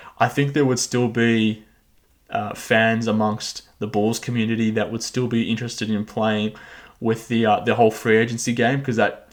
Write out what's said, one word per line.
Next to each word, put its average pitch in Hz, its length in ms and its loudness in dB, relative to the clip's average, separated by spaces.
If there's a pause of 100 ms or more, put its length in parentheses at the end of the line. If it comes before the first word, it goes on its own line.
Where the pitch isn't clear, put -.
(180)
I 117 100 2
think 143 240 -2
there 147 140 2
would 127 120 0
still 123 300 -2
be, 113 560 0 (640)
uh, 104 240 -4
fans 113 540 2
amongst 107 560 -2 (160)
the 107 80 -6
Bulls 107 320 0
community 113 540 0
that 107 200 -2
would 113 100 -6
still 127 240 -4
be 113 240 0
interested 113 380 -4
in 107 160 -2
playing 107 480 -2 (480)
with 113 280 -2
the, 113 180 2
uh, 104 140 4
the 110 160 0
whole 110 160 6
free 110 240 2
agency 117 360 0
game, 120 300 0
'cause 127 140 -4
that, 104 360 -2